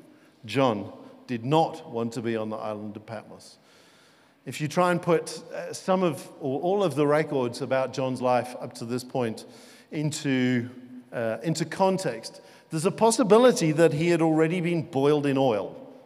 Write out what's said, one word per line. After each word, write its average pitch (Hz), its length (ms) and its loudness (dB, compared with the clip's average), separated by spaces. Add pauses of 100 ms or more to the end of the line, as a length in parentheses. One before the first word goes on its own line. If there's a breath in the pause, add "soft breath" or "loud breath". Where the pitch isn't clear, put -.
(460 soft breath)
John 107 440 0 (360 loud breath)
did 120 180 -6
not 139 460 0
want 117 240 -6
to 123 80 -6
be 117 120 -4
on 110 140 -4
the 110 80 -8
island 107 400 -10
of 104 80 -16
Patmos. - 540 -18 (880 soft breath)
If 131 140 -10
you 151 80 -4
try 180 220 2
and 175 100 2
put, 165 420 0 (100)
uh, - 220 -10
some 190 280 0
of, 156 260 -2 (120)
or 139 200 -4
all 190 220 0
of 151 140 0
the 147 100 4
records 147 540 0
about 131 320 -2
John's 131 300 -4
life 123 360 0
up - 160 -12
to 120 120 -12
this 120 180 -4
point 120 400 -4 (460 loud breath)
into, 131 800 0 (420)
uh, 113 300 -4
into 165 220 -2
context, 165 760 -2 (300 loud breath)
there's 160 160 -2
a 196 40 2
possibility 220 840 6
that 156 200 6
he 156 160 0
had 170 120 2
already 160 400 2
been 170 220 0
boiled 143 440 2
in 135 120 2
oil 104 380 0 (300)